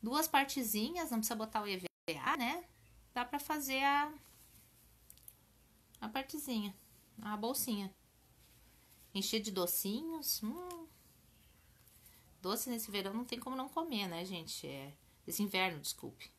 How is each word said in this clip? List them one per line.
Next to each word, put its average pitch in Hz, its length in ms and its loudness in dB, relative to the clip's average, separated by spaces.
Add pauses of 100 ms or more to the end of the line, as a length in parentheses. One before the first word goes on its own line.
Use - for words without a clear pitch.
Duas 277 240 2
partezinhas, 277 840 2
não 233 80 2
precisa 220 180 0
botar 220 240 -2
o 208 80 -2
E 196 80 0
V 185 100 -4 (380)
A, 294 140 4
né? 254 260 0 (480)
Dá 247 120 0
pra 262 140 -2
fazer 269 440 0
a, 285 280 6 (1900)
a 214 80 -4
partezinha, 240 680 -2 (460)
a 214 160 -4
bolsinha. 208 560 0 (1200)
Encher 196 260 2
de 208 100 -2
docinhos. 226 920 0
Hum. 330 440 -6 (1500)
Doce 220 300 0
nesse 226 200 -2
verão 196 220 0
não 226 120 0
tem 240 140 -4
como 254 160 -4
não 262 140 -2
comer, 269 400 0
né, 170 160 -2
gente? 170 420 -6
É, 139 260 -8 (340)
esse 170 160 0
inverno, 185 360 2
desculpe. - 600 -8